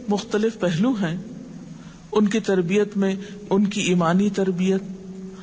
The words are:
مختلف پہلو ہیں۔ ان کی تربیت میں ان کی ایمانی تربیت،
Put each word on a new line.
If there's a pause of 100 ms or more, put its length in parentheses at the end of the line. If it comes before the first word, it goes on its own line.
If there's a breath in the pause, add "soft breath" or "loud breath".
مختلف
پہلو
ہیں۔ (920 loud breath)
ان
کی
تربیت
میں (340 loud breath)
ان
کی
ایمانی
تربیت، (600 loud breath)